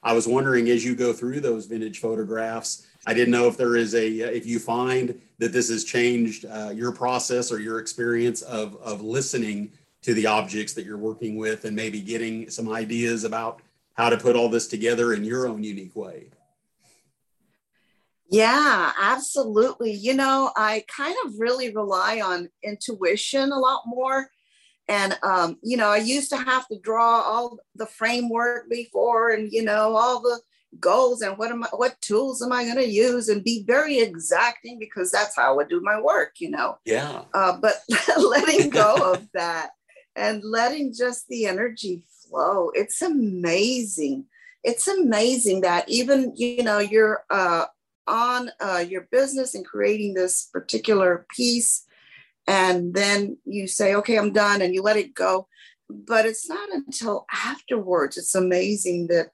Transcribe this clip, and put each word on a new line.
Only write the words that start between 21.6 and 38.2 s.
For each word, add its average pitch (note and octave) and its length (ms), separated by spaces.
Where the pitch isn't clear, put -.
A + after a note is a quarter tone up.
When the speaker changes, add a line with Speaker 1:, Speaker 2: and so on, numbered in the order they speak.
Speaker 2:
rely G3+ 460
on F3+ 280
intuition G#3 920
a C4+ 60
lot C4 280
more. C4 420
And, G3 340
um, F3+ 400
you A#3+ 140
know, G#3+ 120
I G#3 100
used C4 320
to C#4+ 60
have B3+ 320
to G#3+ 100
draw A#3 420
all A#3 380
the G#3+ 120
framework A#3+ 840
before A#3 600
and, G#3+ 220
you A3+ 100
know, G#3+ 340
all A#3+ 240
the A#3+ 200
goals A#3+ 440
and G3 160
what A3+ 120
am A#3 140
I, - 80
what B3 280
tools A#3+ 420
am B3 100
I B3 120
gonna A#3+ 180
use, A#3 460
and G#3 140
be A3+ 240
very C#4+ 340
exacting A3 800
because G3+ 320
that's G#3 240
how C3+ 240
I D3 60
do E3+ 160
my G#3 200
work, D4+ 380
you - 120
know? - 340
Speaker 1:
Yeah. C3 380
Speaker 2:
Uh, F#3 280
but G#3+ 200
<laughs> - 200
letting C#4+ 520